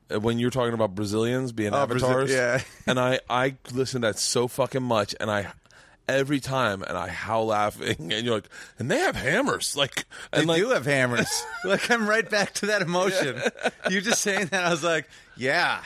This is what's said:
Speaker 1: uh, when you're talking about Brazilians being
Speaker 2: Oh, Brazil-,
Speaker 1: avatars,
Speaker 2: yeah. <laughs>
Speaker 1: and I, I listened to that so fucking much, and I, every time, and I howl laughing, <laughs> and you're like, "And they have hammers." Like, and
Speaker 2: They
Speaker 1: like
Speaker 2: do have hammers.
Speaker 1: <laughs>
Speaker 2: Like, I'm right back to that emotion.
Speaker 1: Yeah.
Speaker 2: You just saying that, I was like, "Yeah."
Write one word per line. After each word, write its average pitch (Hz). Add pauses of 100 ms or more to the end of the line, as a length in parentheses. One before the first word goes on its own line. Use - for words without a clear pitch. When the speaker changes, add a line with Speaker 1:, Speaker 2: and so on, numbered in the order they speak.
(100)
Speaker 1:
uh, 98
when 117
you're 120
talking 120
about 110
Brazilians 113
being 107
Speaker 2:
Oh, 139
Brazil-, 127
Speaker 1:
avatars, 131
Speaker 2:
yeah. 127 (120)
<laughs> -
Speaker 1:
and 127
I, 127
I 131 (180)
listened 123
to 113
that 101
so 123
fucking 131
much, 113
and 110
I, 101 (560)
every 135
time, 120
and -
I 90
howl 107
laughing, 107
<laughs> -
and 110
you're 120
like, 104 (300)
"And 117
they 233
have 359
hammers." 170
Like, 139 (260)
and 143
Speaker 2:
They 160
Speaker 1:
like 165
Speaker 2:
do 240
have 165
hammers. 127 (200)
Speaker 1:
<laughs> - (100)
Speaker 2:
Like, 196
I'm 226
right 220
back 202
to -
that 208
emotion. 180
Speaker 1:
Yeah. - (200)
Speaker 2:
You 190
just 214
saying 202
that, 180
I 170
was 160
like, 160 (300)
"Yeah." 131